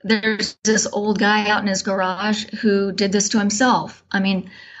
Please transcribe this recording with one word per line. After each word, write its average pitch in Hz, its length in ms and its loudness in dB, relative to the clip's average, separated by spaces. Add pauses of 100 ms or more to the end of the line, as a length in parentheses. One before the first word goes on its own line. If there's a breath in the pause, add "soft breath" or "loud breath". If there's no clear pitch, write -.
there's 208 600 -2
this 214 280 2
old 208 280 0
guy 208 280 2
out 208 140 2
in 202 60 -2
his 190 140 -2
garage 190 640 -2
who 202 440 0
did 190 220 -2
this 202 160 2
to 233 100 0
himself. 202 720 0
I 202 80 -2
mean, 190 320 0 (300 loud breath)